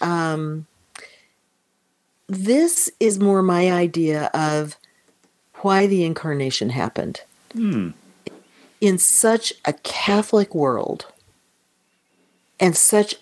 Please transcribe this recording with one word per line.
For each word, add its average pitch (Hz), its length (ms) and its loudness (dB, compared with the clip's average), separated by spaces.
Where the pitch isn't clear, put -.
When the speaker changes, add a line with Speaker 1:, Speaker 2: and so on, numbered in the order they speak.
Speaker 1:
um, 160 680 -4
this 240 640 0
is 220 180 2
more 196 240 4
my 180 280 2
idea 165 640 0
of 151 440 -2
why 196 240 4
the 190 180 2
incarnation 143 680 -4
happened. - 520 -6
Speaker 2:
Hmm. 165 380 -2
Speaker 1:
In 190 180 2
such - 540 2
a 147 100 -2
Catholic - 800 0
world 135 520 -2
and 180 180 2
such 208 460 2